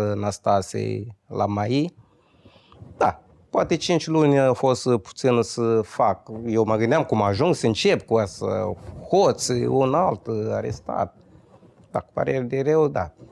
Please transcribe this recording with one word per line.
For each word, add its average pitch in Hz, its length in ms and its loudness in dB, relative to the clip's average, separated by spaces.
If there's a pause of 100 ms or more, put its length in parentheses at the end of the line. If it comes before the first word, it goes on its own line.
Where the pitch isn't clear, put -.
(140)
Năstase 104 920 -2 (200)
la 101 200 -4
mai. 107 480 -2 (1040)
Da, - 260 -2 (280)
poate 180 260 0
cinci 160 300 -2
luni 156 320 4
a 131 140 4
fost, 127 320 0
uh, 120 160 2
puțin 120 420 0
să 113 400 0
fac. - 460 -2 (180)
Eu 110 180 2
mă 110 120 2
gândeam 123 280 2
cum 110 180 0
ajung 107 320 2
să - 120 0
încep 117 400 2
cu - 80 0
asta, 101 600 -2 (340)
hoț, 175 400 2 (200)
un 131 260 2
alt, 175 320 0
uh, 110 240 -4
arestat. - 640 -6 (800)
Da, - 60 -4
cu - 120 -12
păreri 135 320 -2
de 131 160 -4
rău, 151 280 2
da. 90 240 -4 (200)